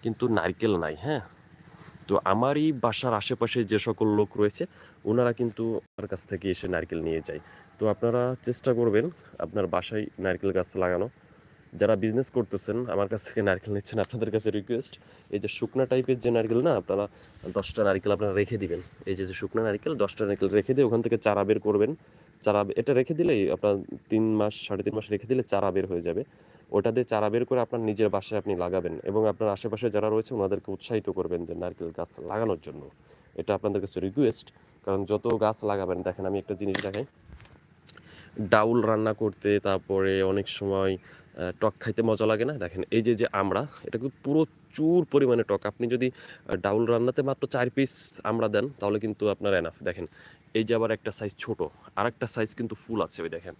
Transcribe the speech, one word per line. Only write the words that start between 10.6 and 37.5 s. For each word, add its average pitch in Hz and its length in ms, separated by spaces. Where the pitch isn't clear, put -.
লাগানো। 92 320
যারা 104 200
বিজনেস 110 360
করতেছেন, 117 580
আমার 98 180
কাছ 107 200
থেকে - 140
নারকেল 101 320
নিচ্ছেন, 101 260
আপনাদের 107 320
কাছে 107 200
রিকোয়েস্ট, 107 480
এই 104 100
যে 101 80
শুকনা 127 380
টাইপের 127 340
যে 123 120
নারকেল 113 300
না, 151 140
আপনারা 98 320
দশটা 101 300
নারকেল 98 280
আপনারা 101 220
রেখে 101 240
দিবেন। 85 240
এই 98 100
যে, 95 100
যে 92 80
শুকনা 107 300
নারকেল, 113 320
দশটা 107 300
নারকেল 98 240
রেখে 101 240
দিয়ে 131 140
ওখান 113 140
থেকে 113 160
চারা 101 260
বের 104 160
করবেন। 107 360
চারা 104 220
বে-, 101 120
এটা 120 180
রেখে 127 200
দিলেই 147 380
আপনার 101 460
তিন 110 260
মাস, 107 180
সাড়ে 98 160
তিন 104 120
মাস 107 140
রেখে 104 180
দিলে 127 160
চারা 98 280
বের 95 140
হয়ে 90 160
যাবে। 87 220
ওটা 104 200
দিয়ে 123 120
চারা 107 260
বের 117 160
করে 127 140
আপনার 117 220
নিজের 107 280
বাসায় 101 300
আপনি 98 160
লাগাবেন 87 480
এবং 107 240
আপনার 104 220
আশেপাশে 107 400
যারা 104 200
রয়েছে 110 240
ওনাদেরকে 98 380
উৎসাহিত 101 380
করবেন 87 360
যে 85 100
নারকেল 85 420
গাছ - 220
লাগানোর 104 440
জন্য। 71 260
এটা 98 200
আপনাদের 101 260
কাছে - 180
রিকোয়েস্ট, 101 520
কারণ 98 200
যত 104 220
গাছ 107 220
লাগাবেন, 95 380
দেখেন 92 240
আমি 98 140
একটা 98 140
জিনিস 95 280
দেখাই, 104 240